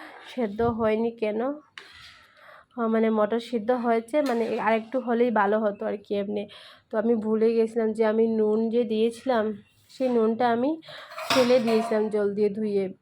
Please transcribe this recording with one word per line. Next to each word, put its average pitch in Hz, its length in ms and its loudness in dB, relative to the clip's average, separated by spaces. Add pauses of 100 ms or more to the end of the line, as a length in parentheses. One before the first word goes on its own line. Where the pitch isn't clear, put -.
(360)
সেদ্ধ 220 260 -4
হয়নি 226 500 0
কেন, 220 300 -4
আ, - 1500 -10
মানে, 220 220 2
মটর 220 300 2
সিদ্ধ 233 320 -4
হয়েছে, 233 500 0
মানে, 233 380 -2
আর 214 140 0
একটু 226 260 -2
হলেই 233 320 0
ভালো 214 280 2
হতো 214 260 -4
আর 208 120 -4
কি 208 180 -8
এমনি। 208 320 -6 (420)
তো 226 80 -4
আমি 233 180 2
ভুলে 220 380 2
গেছিলাম 226 400 0
যে 220 120 2
আমি 220 220 4
নুন 220 420 2
যে 240 140 2
দিয়েছিলাম, 220 720 0 (360)
সেই 262 200 -2
নুনটা 233 420 2
আমি 269 300 0 (480)
ফেলে 247 300 4
দিয়েছিলাম 220 500 0
জল 202 260 -2
দিয়ে 208 140 2
ধুয়ে, 202 520 -2